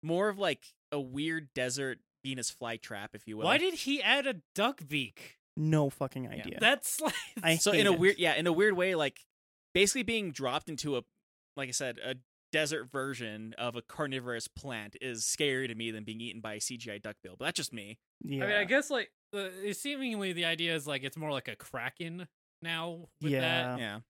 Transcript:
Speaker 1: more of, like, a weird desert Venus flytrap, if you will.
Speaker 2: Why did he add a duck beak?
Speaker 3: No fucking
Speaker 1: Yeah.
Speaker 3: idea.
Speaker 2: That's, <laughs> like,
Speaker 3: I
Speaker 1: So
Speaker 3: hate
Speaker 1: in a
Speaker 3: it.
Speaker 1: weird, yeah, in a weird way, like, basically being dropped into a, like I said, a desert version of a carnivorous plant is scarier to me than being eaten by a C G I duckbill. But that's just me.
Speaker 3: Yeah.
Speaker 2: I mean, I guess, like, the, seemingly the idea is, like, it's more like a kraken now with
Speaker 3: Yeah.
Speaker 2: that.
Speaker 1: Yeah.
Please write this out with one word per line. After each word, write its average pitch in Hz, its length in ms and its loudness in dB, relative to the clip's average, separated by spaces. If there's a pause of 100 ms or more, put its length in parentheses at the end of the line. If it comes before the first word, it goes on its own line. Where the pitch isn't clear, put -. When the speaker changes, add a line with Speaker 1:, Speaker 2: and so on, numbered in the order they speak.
Speaker 1:
more 175 240 2
of, 196 100 0
like, 185 360 -2 (180)
a 147 80 0
weird 143 540 -2
desert 127 460 0 (240)
Venus 131 300 -4
flytrap, 113 600 -6
if - 160 -12
you 107 80 -6
will. 123 80 -2
Speaker 2:
Why 233 120 6
did 359 180 2
he 277 260 -2
add 254 260 4
a 196 140 -4 (140)
duck 214 320 0
beak? 135 520 -6 (160)
Speaker 3:
No 156 340 4
fucking 131 360 -4
Speaker 1:
Yeah. - 60 -10
Speaker 3:
idea. - 280 -6
Speaker 2:
That's, - 400 4
<laughs> - 20 -2
like, 302 140 0 (260)
Speaker 3:
I 165 140 8
Speaker 1:
So 196 160 4
Speaker 3:
hate 202 100 8
Speaker 1:
in 202 60 8
a 190 60 8
Speaker 3:
it. 165 60 4
Speaker 1:
weird, 190 180 6
yeah, 165 180 4
in 160 100 2
a 175 80 6
weird 196 220 6
way, 180 200 2
like, 147 300 0 (480)
basically 202 300 4
being 208 300 -2
dropped 135 340 -2
into 147 300 -2
a, 117 60 -2 (520)
like 135 140 -2
I - 20 -2
said, 123 320 -2
a 127 140 -4 (340)
desert 151 400 0
version 117 680 -4
of 120 200 -4
a 117 40 -8
carnivorous 127 680 -6
plant 110 520 -10
is 120 220 -6
scarier 131 440 2
to 117 80 -6
me 113 160 -4
than 107 120 -6
being 110 160 -8
eaten 113 220 -10
by 107 140 -8
a 107 40 -8
C 127 160 -4
G 117 160 -10
I 104 60 -8
duckbill. 104 400 -12
But 127 80 -6
that's 170 120 -2
just 147 140 -4
me. 107 280 -12 (220)
Speaker 3:
Yeah. 139 220 -2
Speaker 2:
I 196 40 0
mean, 208 100 2
I 208 80 2
guess, 254 240 2
like, 247 220 -2 (200)
the, 196 420 -4
seemingly 233 600 -4
the 170 120 0
idea 165 300 2
is, 143 120 -4
like, 135 160 -2
it's 135 120 -6
more 156 160 -4
like 135 160 -4
a 113 80 -8
kraken 170 720 -8 (360)
now 165 460 -4 (120)
with 147 120 2
Speaker 3:
Yeah. 135 80 4
Speaker 2:
that. 127 380 2
Speaker 1:
Yeah. 107 200 -4 (100)